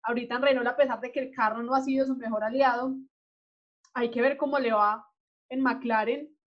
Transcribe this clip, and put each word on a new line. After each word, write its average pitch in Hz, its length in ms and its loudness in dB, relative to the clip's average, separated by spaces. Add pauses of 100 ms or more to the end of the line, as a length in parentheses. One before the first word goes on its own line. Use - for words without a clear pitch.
Ahorita 240 320 -4
en 254 60 -2
Renault, 262 260 2
a 277 80 -2
pesar 254 240 2
de 247 120 -10
que 285 80 -4
el 262 120 -6
carro 226 320 0
no 247 120 0
ha 269 60 4
sido 269 240 0
su 262 100 -4
mejor 220 280 -4
aliado, 254 520 0 (960)
hay 240 180 -2
que 240 100 -2
ver 277 140 2
cómo 277 240 -2
le 233 140 0
va 208 340 2 (420)
en 262 120 -4
McLaren 240 760 0 (140)